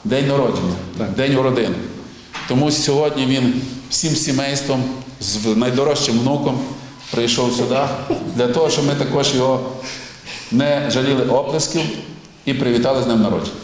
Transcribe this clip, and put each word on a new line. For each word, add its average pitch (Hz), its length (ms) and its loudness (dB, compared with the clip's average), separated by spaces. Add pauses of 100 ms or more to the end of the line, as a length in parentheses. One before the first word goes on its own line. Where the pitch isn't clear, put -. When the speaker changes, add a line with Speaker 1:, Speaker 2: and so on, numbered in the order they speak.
Speaker 1:
День 135 240 0
народження, 107 460 0 (240)
Speaker 2:
Так. 104 140 -2
Speaker 1:
день 135 260 2
родини. 123 380 2 (720)
Тому 143 240 2
сьогодні 147 540 2
він 131 360 2 (280)
всім - 260 0
сімейством, 139 680 0 (380)
з 104 160 -2
в-, 107 200 2
найдорожчим 127 640 2
внуком 135 400 2 (520)
прийшов 120 420 2
сюди, 120 260 0 (560)
для 247 120 2
того, 160 220 2
щоб 143 160 0
ми 143 100 2
також 139 400 0
його 127 360 2 (800)
не 143 400 2
жаліли 131 340 2
оплесків 147 560 0 (640)
і 135 80 0
привітали 123 480 2
з 117 40 0
днем 117 160 4
народження. 90 420 0